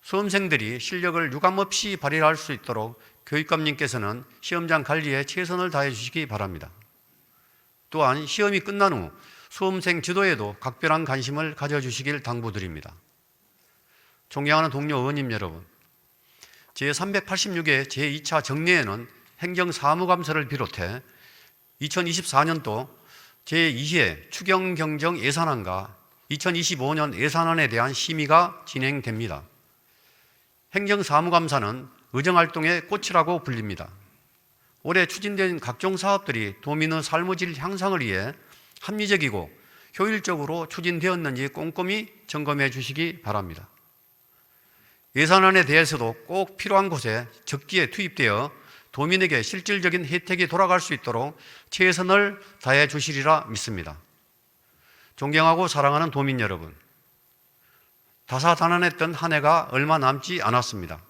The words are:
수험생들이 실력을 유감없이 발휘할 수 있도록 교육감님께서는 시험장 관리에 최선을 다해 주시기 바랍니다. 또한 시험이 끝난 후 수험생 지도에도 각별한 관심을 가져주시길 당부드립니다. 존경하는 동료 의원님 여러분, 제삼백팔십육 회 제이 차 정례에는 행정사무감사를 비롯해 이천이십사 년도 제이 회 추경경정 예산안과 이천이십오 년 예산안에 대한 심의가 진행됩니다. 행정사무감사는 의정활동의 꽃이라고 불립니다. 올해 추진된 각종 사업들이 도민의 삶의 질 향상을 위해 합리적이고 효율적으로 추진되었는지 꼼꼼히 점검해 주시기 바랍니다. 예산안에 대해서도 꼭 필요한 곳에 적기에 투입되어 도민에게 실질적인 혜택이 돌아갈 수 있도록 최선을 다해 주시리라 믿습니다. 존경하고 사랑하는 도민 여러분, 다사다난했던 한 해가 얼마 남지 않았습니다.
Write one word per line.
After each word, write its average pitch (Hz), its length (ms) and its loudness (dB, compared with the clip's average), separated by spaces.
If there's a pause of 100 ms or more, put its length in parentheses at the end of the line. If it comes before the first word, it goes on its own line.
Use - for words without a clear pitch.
수험생들이 180 760 -2
실력을 170 540 -2
유감없이 190 640 0
발휘할 156 380 2
수 151 180 -8
있도록 113 480 -6 (240)
교육감님께서는 143 1000 -2 (160)
시험장 165 420 0
관리에 143 400 -2
최선을 180 460 -4
다해 139 220 0
주시기 123 340 -6
바랍니다. 95 440 -6 (1200)
또한 147 380 2
시험이 202 320 0
끝난 202 320 2
후 95 200 -4 (380)
수험생 180 520 -2
지도에도 165 580 0
각별한 156 460 0
관심을 139 500 -4
가져주시길 139 680 -4
당부드립니다. 98 720 -8 (1300)
존경하는 151 440 2
동료 143 260 -2
의원님 135 340 -2
여러분, 90 320 -6 (1120)
제삼백팔십육 185 960 -2
회 135 160 2
제이 147 380 -4
차 156 180 0
정례에는 135 680 0 (320)
행정사무감사를 175 1120 0
비롯해 113 520 -6 (800)
이천이십사 170 640 0
년도 127 500 -2 (520)
제이 156 520 0
회 87 340 0
추경경정 170 880 0
예산안과 113 760 -2 (320)
이천이십오 156 680 -2
년 151 180 0
예산안에 151 560 2
대한 117 240 2
심의가 160 720 2
진행됩니다. 117 760 -4 (1300)
행정사무감사는 160 1300 0 (100)
의정활동의 165 760 2
꽃이라고 175 560 0
불립니다. 104 460 -6 (960)
올해 185 220 4
추진된 190 540 -2
각종 180 380 -2
사업들이 151 640 -2
도민의 156 420 0
삶의 175 340 0
질 170 200 -6
향상을 185 440 -2
위해 107 320 -2 (480)
합리적이고 170 680 -2 (480)
효율적으로 170 720 -2
추진되었는지 165 840 -2
꼼꼼히 185 640 -6 (140)
점검해 143 420 0
주시기 135 520 -6
바랍니다. 98 480 -6 (1500)
예산안에 185 500 6
대해서도 143 480 2 (140)
꼭 185 300 -4
필요한 196 320 2
곳에 120 380 -4 (180)
적기에 151 460 -2
투입되어 139 600 0 (400)
도민에게 156 500 2
실질적인 180 640 -2
혜택이 175 420 -2
돌아갈 180 320 4
수 - 140 -4
있도록 120 440 -4 (320)
최선을 185 680 4 (220)
다해 139 260 6
주시리라 147 600 0
믿습니다. 92 480 -8 (1200)
존경하고 160 520 4
사랑하는 147 440 2
도민 135 280 0
여러분, 87 360 -4 (1500)
다사다난했던 165 840 2
한 156 200 -2
해가 139 380 4
얼마 147 260 2
남지 139 440 0
않았습니다. 101 580 0 (100)